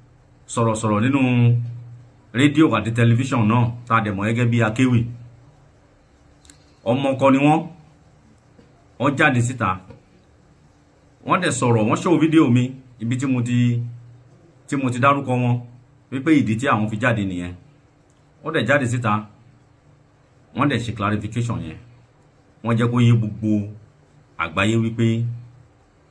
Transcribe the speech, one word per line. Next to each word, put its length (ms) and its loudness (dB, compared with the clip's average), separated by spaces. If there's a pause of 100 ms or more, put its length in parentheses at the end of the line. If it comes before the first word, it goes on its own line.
(460)
sọ̀rọ̀sọ̀rọ̀ 540 0
nínú 200 2 (1120)
rédíò 320 4 (100)
àti 160 -2
tẹlifíṣàn 540 2
náà, 240 2 (160)
tá 100 0
a 80 2
dẹ̀ 100 -2
mọ̀ 120 -4
gẹ́gẹ́ 240 0
bí 120 0
Akéwì, 380 2 (1800)
ọmọ 280 0
ọkọ 180 2
ni 80 4
wọ́n, 220 4 (1400)
wọ́n 160 0
jáde 240 2
síta, 400 -2 (1500)
wọ́n 160 0
dẹ̀ 100 0
sọ̀rọ̀, 340 2
wọ́n 160 0
show 180 2
fídíò 300 4
mi, 120 4 (380)
ibi 160 -4
tí 100 -4
mo 160 0
ti, 400 0 (840)
tí 100 -6
mo 140 -2
ti 80 -6
dárúkọ 340 0
wọn, 280 0 (520)
wípé 180 -2 (100)
ìdí 160 0
tí 100 -6
àwọn 240 0
fi 60 -6
jáde 280 0
nìyẹn. 300 -8 (880)
Wọ́n 120 -8
dẹ̀ 120 -2
jáde 200 0
síta, 260 -2 (1400)
wọ́n 120 0
dẹ̀ 100 -2
ṣe 180 -8
clarification 640 -4
yẹn. 180 -12 (840)
Wọ́n 120 0
jẹ́ 140 0
kó 100 0
yé 120 6
gbogbo 380 0 (880)
àgbáyé 380 -2
wípé 300 0 (1040)